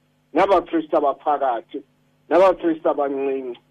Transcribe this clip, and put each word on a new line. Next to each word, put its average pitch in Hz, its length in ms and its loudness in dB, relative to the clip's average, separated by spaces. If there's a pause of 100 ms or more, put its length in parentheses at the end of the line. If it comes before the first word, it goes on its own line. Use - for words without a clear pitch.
(340)
nabapriste 170 640 0
abaphakathi, 139 840 -2 (480)
nabapriste 170 600 2
abancinci, 135 680 -4 (120)